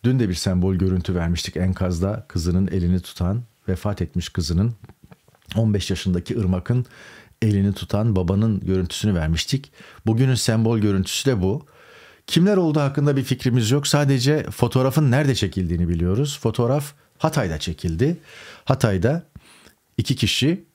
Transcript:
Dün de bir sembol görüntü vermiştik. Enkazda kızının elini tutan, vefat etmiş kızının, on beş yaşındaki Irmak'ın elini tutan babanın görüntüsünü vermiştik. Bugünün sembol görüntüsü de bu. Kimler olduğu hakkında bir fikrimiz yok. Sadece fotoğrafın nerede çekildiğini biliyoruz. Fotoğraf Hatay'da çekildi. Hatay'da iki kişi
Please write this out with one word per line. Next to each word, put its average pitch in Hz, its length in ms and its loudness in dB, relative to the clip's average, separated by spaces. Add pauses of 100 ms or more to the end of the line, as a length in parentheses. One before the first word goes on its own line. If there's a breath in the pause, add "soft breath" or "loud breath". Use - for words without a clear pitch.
Dün 127 160 4
de 107 100 2
bir 90 40 0
sembol 92 420 0
görüntü 92 400 0
vermiştik. 85 420 -2
Enkazda 92 680 -2
kızının 90 400 0
elini 90 320 0
tutan, 98 440 -4 (240)
vefat 98 340 -4
etmiş 87 280 -6
kızının, 90 440 0 (800)
on 110 180 2
beş 98 160 -2
yaşındaki 90 440 -2
Irmak'ın 92 520 0 (560 loud breath)
elini 101 320 2
tutan 104 420 -2
babanın 98 440 2
görüntüsünü 92 560 -2
vermiştik. 82 560 -2 (340 loud breath)
Bugünün 123 300 2
sembol 113 440 2
görüntüsü 101 500 0
de 110 120 2
bu. 98 240 0 (640 loud breath)
Kimler 190 300 4
olduğu 156 220 2
hakkında 143 380 0
bir 131 60 -2
fikrimiz 123 480 0
yok. 143 160 0
Sadece 143 560 2
fotoğrafın 131 680 0
nerede 135 240 2
çekildiğini 87 540 -2
biliyoruz. 92 500 -2
Fotoğraf 123 540 -2 (240 soft breath)
Hatay'da 110 400 -2
çekildi. 92 600 -2 (480 loud breath)
Hatay'da 127 580 0 (760 loud breath)
iki - 180 -2
kişi 139 600 0